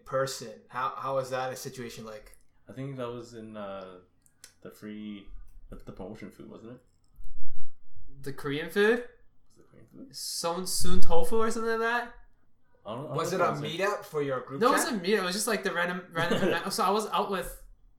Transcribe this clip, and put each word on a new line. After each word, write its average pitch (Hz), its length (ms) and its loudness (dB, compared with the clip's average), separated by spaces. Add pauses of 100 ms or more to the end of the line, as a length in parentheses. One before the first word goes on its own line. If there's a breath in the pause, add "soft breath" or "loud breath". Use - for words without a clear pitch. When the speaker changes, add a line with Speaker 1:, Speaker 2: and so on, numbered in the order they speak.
Speaker 1:
person. 131 440 -10 (180)
How, 127 300 -12
how 135 180 -10
was 123 140 -8
that 131 240 -10
a - 20 -16
situation 117 500 -18
like? 107 300 -20 (320)
Speaker 2:
I 104 60 -20
think 135 240 -16
that 120 100 -14
was 120 280 -18
in, 110 200 -20
uh, 98 440 -18 (640 loud breath)
the 92 80 -20
free, 107 560 -18 (420)
the, 95 160 -20
the - 60 -20
promotion 98 400 -18
food, - 180 -20
wasn't 117 240 -20
it? - 60 -20 (1400)
Speaker 3:
The 139 100 -10
Korean 151 360 -10
food? 214 340 -2 (520)
Speaker 2:
Was - 40 -20
it - 100 -20
Korean - 160 -20 (220)
food? - 80 -20
Speaker 3:
Son 175 520 -10
Soon 180 340 8
Tofu - 360 12
or 226 140 0
something 226 200 -8
like 226 80 -6
that? 233 340 -8 (720)
Speaker 2:
I 101 100 -14
don't, 139 100 -14
I - 40 -16
don't 135 80 -12
Speaker 1:
Was 170 160 -8
it 185 40 -6
Speaker 2:
know 175 80 -2
Speaker 1:
a 156 60 -4
Speaker 2:
if 147 60 -10
it 147 40 -12
was 151 100 -10
Speaker 1:
meetup 190 340 -8
for 151 160 -10
your 131 200 -8
group 139 200 -12
Speaker 3:
No, 233 60 2
it 277 40 2
Speaker 1:
chat? 294 140 -2
Speaker 3:
wasn't 233 200 -10
a - 40 -8
meetup. 214 100 -2
It 190 40 -8
was 180 120 -8
just, 214 120 -8
like, 202 160 -6
the 190 80 -6
random, 180 300 -8 (100)
random 170 320 -6
Speaker 2:
<laughs> 185 40 -2
Speaker 3:
event. 185 260 -8
So - 100 -6
I 277 60 -2
was 214 180 -4
out 190 240 -6
with, - 300 -12 (380)